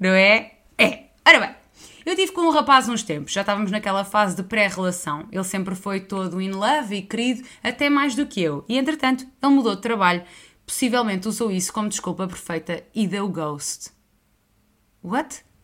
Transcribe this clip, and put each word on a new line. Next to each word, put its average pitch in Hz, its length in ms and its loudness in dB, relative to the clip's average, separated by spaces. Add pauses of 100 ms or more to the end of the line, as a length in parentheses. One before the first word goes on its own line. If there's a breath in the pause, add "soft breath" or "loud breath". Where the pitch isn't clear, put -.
não 185 100 2
é? 202 440 4 (220)
É! - 280 0 (220)
Ora 294 140 10
bem, - 140 -4 (520 loud breath)
eu 339 100 -2
tive 370 160 0
com 339 100 -2
um 330 80 4
rapaz 277 380 4
uns 226 140 -2
tempos, 147 300 -8
já 196 100 -2
estávamos 202 280 -2
naquela 196 340 -2
fase 196 300 0
de 190 80 -4
pré-relação. 185 880 -2
Ele 190 140 -4
sempre 190 300 -6
foi 196 260 -6
todo 190 400 -6
in 190 120 -4
love 214 420 -2
e 196 80 -6
querido, 233 440 -4 (160 loud breath)
até 269 280 -2
mais 277 240 2
do 285 120 -2
que 196 160 -4
eu. 147 260 -2
E 240 100 0
entretanto, 254 480 -2 (160)
ele 277 100 6
mudou 226 240 4
de 190 60 -10
trabalho. 185 400 2 (440 loud breath)
Possivelmente 220 600 0
usou 220 220 -2
isso 185 220 -2
como 208 160 -2
desculpa 185 380 -6
perfeita 170 580 -8 (100)
e 214 120 0
deu 196 220 -4
ghost. 151 600 -8 (1120)
What? 226 400 -6 (220)